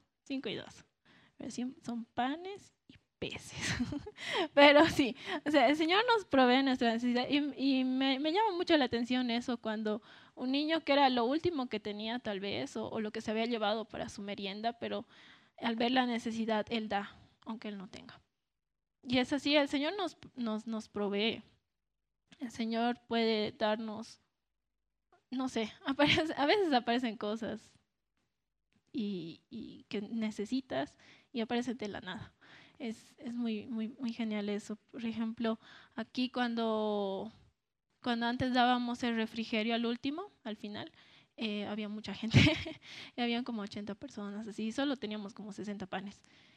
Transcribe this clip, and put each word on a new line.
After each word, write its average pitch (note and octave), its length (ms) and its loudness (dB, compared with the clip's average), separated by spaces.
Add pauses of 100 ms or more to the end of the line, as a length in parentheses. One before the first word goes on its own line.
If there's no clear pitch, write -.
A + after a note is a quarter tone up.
(240)
Cinco C4+ 260 -6
y E3 60 -4
dos. - 300 -14 (520)
Pero - 140 -10
sí, B3+ 320 -6
son A#3 220 -8
panes E4+ 680 -6 (140)
y - 80 -20 (240)
peces. - 560 -8 (340)
<laughs> - 440 -4
Pero C#4+ 340 12
sí, C4+ 280 2 (300)
o D4 60 2
sea, D4+ 180 6
el D4 60 6
Señor E4+ 280 4 (120)
nos G4+ 100 0
provee C4 380 6
nuestra B3+ 300 2
necesidad. A#3+ 360 0
Y, C#4 500 2
y B3+ 40 2
me, C4 360 2
me D#4 120 0
llama G#4+ 240 4
mucho E4+ 220 4
la C#4+ 80 6
atención B3 460 0
eso A#3+ 260 -2
cuando G#3+ 440 -2 (340)
un B3+ 160 -4
niño D4+ 320 0
que C#4+ 100 2
era C#4 160 8
lo A#3+ 160 2
último C#4+ 420 0
que A3 120 -4
tenía G#3+ 400 -6
tal G3+ 200 -4
vez, G3+ 380 -4
o, A3 120 -6
o A3+ 100 -4
lo G#3+ 120 -4
que A3 100 -8
se A3 100 -4
había A3 140 0
llevado A3 400 0
para - 240 -8
su - 120 -12
merienda, G3+ 520 -4
pero G#3 320 -6 (520)
al A#3 180 -2
ver A#3+ 160 0
la C4 140 4
necesidad, A3+ 640 -2
Él A3 200 -4
da, G3+ 260 -4 (300)
aunque A3 240 -10
Él G#3 80 -10
no F#3+ 100 -14
tenga. - 320 -18 (840)
Y B3+ 140 0
es B3 160 0
así, C#4+ 220 2
el C#4+ 120 4
Señor D4 300 -2
nos, F#4 200 -4 (180)
nos, A3 320 -4
nos A3 220 -6
provee. G#3 540 0 (960)
El A#3+ 120 -8
Señor A#3 560 -2
puede A3+ 440 2
darnos, A3 680 -4 (1120)
no C4 180 -2
sé, A3+ 300 -2
<laughs> - 60 -20
aparece, D4 520 4
a C4+ 80 4
veces F4 280 6
aparecen A#3 440 2
cosas A3 540 -4 (1200)
y, G3 580 -6
y - 400 -14
que G3+ 120 -4
necesitas A3+ 920 -4 (360)
y A#3+ 100 -4
aparecen A#3+ 360 -2
de G#3+ 100 -6
la F#3 140 -8
nada. F3+ 320 -12 (460)
Es, A3+ 380 -10
es A#3 160 -10
muy, A3+ 340 -4
muy, A3 220 -4 (100)
muy A#3+ 120 -2
genial G#3+ 380 -2
eso. G#3+ 260 -4 (160)
Por A#3 140 -10
ejemplo, A3+ 540 -2 (360)
aquí B3 340 -2
cuando, A3 1000 -2 (720)
cuando A#3 240 0
antes B3+ 280 0
dábamos B3 500 2
el A#3+ 120 0
refrigerio A3+ 600 -2
al A#3 100 0
último, C#4+ 460 -4 (120)
al G#3+ 140 -8
final, A3 340 -10 (460)
eh, G#3 300 -4
había G#3 220 -6
mucha G#3+ 240 -8
gente. A3 260 6
<laughs> D#4 420 4 (340)
Y B3 60 -4
habían A#3+ 220 0
como A#3 180 -6
ochenta G3+ 340 -8
personas, G#3 520 -10
así, G#3+ 200 -6
y A3+ 40 -2
solo C#4 260 -2
teníamos G#3+ 360 -8
como G#3 200 -14
sesenta G3+ 320 -8
panes. G3 360 -10 (360)